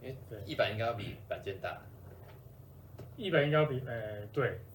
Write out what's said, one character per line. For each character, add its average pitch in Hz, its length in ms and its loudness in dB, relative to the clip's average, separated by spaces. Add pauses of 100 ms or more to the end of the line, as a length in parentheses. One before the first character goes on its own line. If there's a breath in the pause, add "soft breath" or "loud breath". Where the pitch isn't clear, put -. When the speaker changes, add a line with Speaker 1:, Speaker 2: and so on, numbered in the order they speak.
Speaker 1:
因 123 60 -8
为 135 80 -6 (140)
Speaker 2:
对。 107 160 -8
Speaker 1:
一 156 100 -4
板 110 160 6
应 107 60 -2
该 113 80 2
要 117 80 4
比 110 220 -6 (120)
板 - 160 -2
腱 98 160 -2
大。 85 220 -4 (1400)
Speaker 2:
一 208 120 -2
板 156 160 8
应 147 60 4
该 151 80 8
要 151 60 8
比， 131 220 2
哎， 107 460 -6
对。 117 260 2 (160)